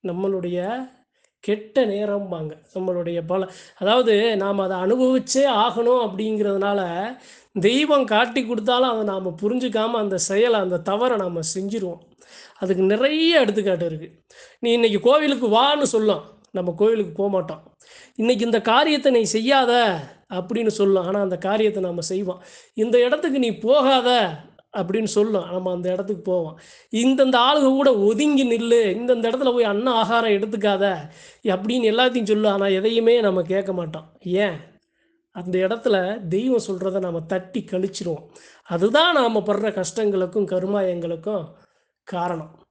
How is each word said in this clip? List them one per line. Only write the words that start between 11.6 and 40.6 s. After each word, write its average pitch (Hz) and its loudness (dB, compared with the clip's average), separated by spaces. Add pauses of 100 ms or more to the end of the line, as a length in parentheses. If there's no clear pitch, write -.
அதுக்கு 185 0
நிறைய 302 2
எடுத்துக்காட்டு 196 0
இருக்கு. 160 -8 (480)
"நீ 240 0
இன்னைக்கு 226 2
கோவிலுக்கு 277 2
வான்னு" 277 2
சொல்லும், 214 0 (300)
நம்ம 180 -4
கோவிலுக்கு 208 0
போக 196 -2
மாட்டோம். 165 -6 (400)
"இன்னைக்கு 226 0
இந்த 226 0
காரியத்தை 277 2
நீ 240 4
செய்யாத" 233 2 (300)
அப்படின்னு 214 -4
சொல்லும், 196 2
ஆனா 202 -2
அந்த 185 -2
காரியத்தை 208 0
நாம 175 -6
செய்வோம். 180 -6 (320)
"இந்த 226 2
இடத்துக்கு 269 2
நீ 240 0
போகாத" 247 2 (400)
அப்படின்னு 196 -2
சொல்லும், 208 0
நம்ம 185 -4
அந்த 175 -4
இடத்துக்கு 185 -6
போவோம். 170 -4 (320)
"இந்தந்த 254 4
ஆளுங்க 269 4
கூட 269 4
ஒதுங்கி 262 2
நில்லு, 226 2
இந்தந்த 240 0
இடத்துல 262 0
போய் 240 2
அன்ன 220 0
ஆகாரம் 226 2
எடுத்துக்காத" 202 0 (460)
அப்படின்னு 220 0
எல்லாத்தையும் 247 2
சொல்லும், 214 2
ஆனா 196 0
எதையுமே 226 2
நம்ம 185 0
கேட்க 190 -4
மாட்டோம். 160 -10
ஏன்? 185 -2 (760)
அந்த 180 -4
இடத்துல 202 -2
தெய்வம் 226 -2
சொல்றதை 190 -4
நாம 170 -6
தட்டி 185 -6
கழிச்சிருவோம். 185 -6 (360)
அதுதான் 226 2
நாம 233 2
படுற 202 -4
கஷ்டங்களுக்கும் 196 -2
கருமாயங்களுக்கும் 180 -4 (580)